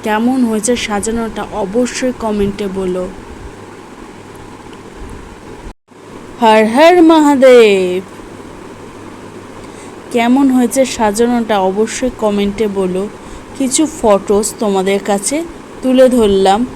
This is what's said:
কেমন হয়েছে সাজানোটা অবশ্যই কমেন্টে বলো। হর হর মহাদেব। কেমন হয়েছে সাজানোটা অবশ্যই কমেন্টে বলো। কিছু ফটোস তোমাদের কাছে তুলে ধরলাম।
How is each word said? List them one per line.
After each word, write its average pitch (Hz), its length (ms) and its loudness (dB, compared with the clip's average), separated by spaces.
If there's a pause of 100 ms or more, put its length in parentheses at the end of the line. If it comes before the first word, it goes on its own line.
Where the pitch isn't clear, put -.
কেমন 233 400 0
হয়েছে 220 320 0
সাজানোটা 220 680 -4 (100)
অবশ্যই 233 640 -2
কমেন্টে 208 480 -4
বলো। 185 400 -4 (3250)
হর 220 240 4
হর 320 360 6
মহাদেব। 247 1000 6 (2000)
কেমন 247 400 2
হয়েছে 254 340 2
সাজানোটা 226 760 0
অবশ্যই 214 580 0
কমেন্টে 202 500 0
বলো। 190 400 -2 (500)
কিছু 269 300 0 (140)
ফটোস 214 580 2
তোমাদের 196 400 0
কাছে 202 440 -2 (400)
তুলে 262 260 6
ধরলাম। 208 560 2 (100)